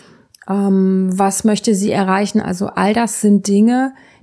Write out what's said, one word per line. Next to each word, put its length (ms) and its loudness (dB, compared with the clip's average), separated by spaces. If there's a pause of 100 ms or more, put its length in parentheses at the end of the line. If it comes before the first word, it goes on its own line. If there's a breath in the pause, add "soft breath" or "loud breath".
(500 loud breath)
Ähm, 640 0
was 320 0
möchte 280 0
sie 180 0
erreichen? 500 0
Also 260 -4
all 260 -2
das 280 -4
sind 260 2
Dinge, 460 2 (300 soft breath)